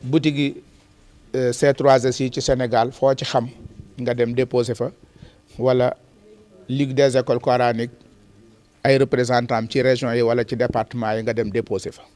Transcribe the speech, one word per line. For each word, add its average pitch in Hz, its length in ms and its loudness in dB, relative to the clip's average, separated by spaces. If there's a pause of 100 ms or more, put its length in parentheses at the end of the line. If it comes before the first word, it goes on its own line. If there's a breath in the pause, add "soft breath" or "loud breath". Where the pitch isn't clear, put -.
boutique 143 340 0
yi, 143 260 -2 (720)
euh, 127 160 0
C 139 220 0
trois 135 320 4
S 127 140 -2
yi 131 120 -2
ci 135 100 -6
Sénégal, 123 520 0
foo 135 220 2
ci 135 100 -10
xam 135 240 -2 (500)
nga 120 140 -2
dem 120 200 0
déposer 123 420 0
fa, 120 160 -4 (680 soft breath)
wala 123 400 2 (720)
Ligue 135 240 -2
des 135 240 2
écoles 127 220 0
coraniques, 120 520 0 (920)
ay 135 140 4
représentants 123 720 0
ci 135 120 0
région 127 320 2
yi 120 80 2
wala 117 260 2
ci - 80 -6
département 113 640 -2
yi, 113 60 -4
nga 117 100 -2
dem 110 160 -2
déposer 101 420 -4
fa. - 120 -20 (120)